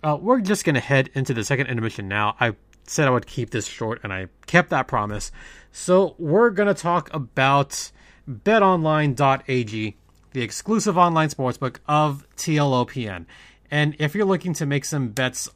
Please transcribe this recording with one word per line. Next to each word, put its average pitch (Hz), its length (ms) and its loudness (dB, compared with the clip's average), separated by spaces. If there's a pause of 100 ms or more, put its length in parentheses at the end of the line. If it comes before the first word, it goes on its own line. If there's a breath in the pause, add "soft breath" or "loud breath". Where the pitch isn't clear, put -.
Uh, 151 180 0
we're 240 200 2
just 196 240 -2
gonna 139 160 2
head 135 340 2
into 131 200 -2
the 113 100 -2
second 135 220 -2
intermission 113 420 -4
now. 104 320 0
I 117 140 2 (300)
said 151 220 0
I 131 40 4
would 120 160 0
keep - 240 -8
this 110 160 -4
short, 113 360 -8
and 98 100 -8
I 92 160 -8 (180)
kept 175 240 0
that 139 180 -2
promise. 104 420 -4 (420 loud breath)
So 185 460 2
we're 185 320 4
gonna 202 240 2
talk 175 380 -2
about 139 800 0 (340 soft breath)
bet 202 360 2
online 156 520 2
dot 135 340 2
A 127 160 0
G, 107 320 -6 (360)
the 127 100 -4
exclusive 202 560 -2
online 160 300 4
sportsbook 127 480 -4 (100)
of 151 400 0 (100)
T 156 200 -2
L 143 180 2
O 123 100 2
P 117 220 -6
N. 90 200 -10 (440 loud breath)
And 147 280 2
if 151 160 -2
you're 208 100 0
looking 185 300 0
to 151 120 -4
make 143 180 -2
some 135 260 -4
bets 127 460 -4